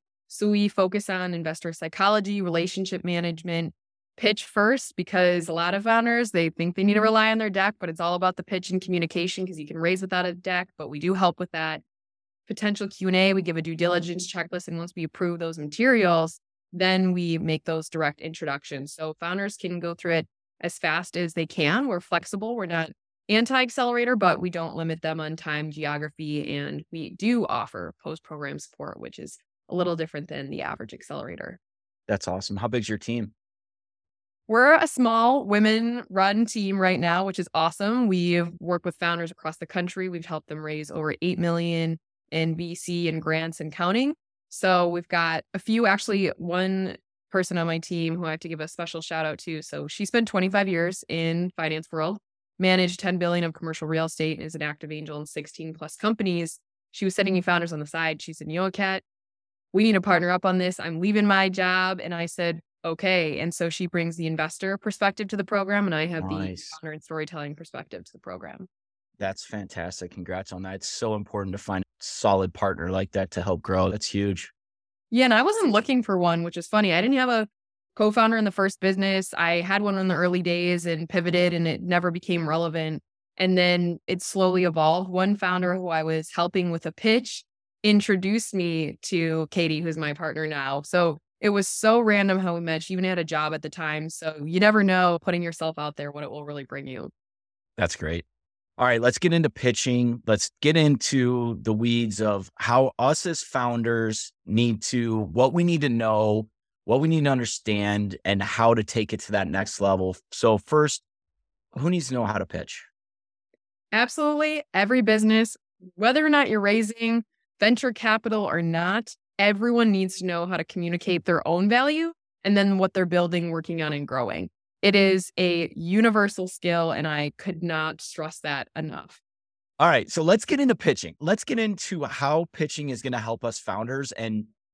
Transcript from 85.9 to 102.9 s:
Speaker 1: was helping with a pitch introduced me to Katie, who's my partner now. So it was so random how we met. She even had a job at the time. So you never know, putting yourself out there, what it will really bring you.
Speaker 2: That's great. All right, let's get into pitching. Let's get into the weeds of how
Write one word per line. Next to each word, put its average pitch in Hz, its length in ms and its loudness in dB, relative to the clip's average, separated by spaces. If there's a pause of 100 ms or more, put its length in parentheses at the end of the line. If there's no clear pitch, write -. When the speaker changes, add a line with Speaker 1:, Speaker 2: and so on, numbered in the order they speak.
Speaker 1:
was 160 320 -2
helping 175 360 0
with 165 160 -4
a 165 60 -8
pitch - 520 0 (380)
introduced 208 720 2
me 165 480 -2
to 160 480 0
Katie, 160 300 0
who's 165 180 -4
my 147 160 -4
partner 156 320 -6
now. 143 340 -4
So 170 380 2 (220)
it 214 100 2
was 202 180 2
so 226 320 4
random 202 380 4
how 185 160 0
we 170 60 -4
met. 165 220 -2
She 190 120 -8
even 185 100 0
had 185 140 0
a 170 60 0
job 156 280 -2
at 156 80 -6
the 156 100 -10
time. 156 380 -6
So 156 380 -8
you 175 140 0
never 208 220 4
know, 180 380 4
putting 175 220 -2
yourself 160 360 -6
out 147 180 -8
there, 147 140 -8
what 147 140 -10
it 139 60 -10
will 147 140 -10
really 147 200 -10
bring 139 220 -12
you. - 240 -12 (640)
Speaker 2:
That's - 200 0
great. 82 280 -6 (520)
All 123 100 2
right, 117 140 4
let's 120 180 4
get 170 160 2
into 160 160 4
pitching. 123 760 0
Let's 107 240 2 (120)
get 151 120 6
into 123 880 2
the 110 120 0
weeds 117 500 0
of 101 340 -2
how 127 420 4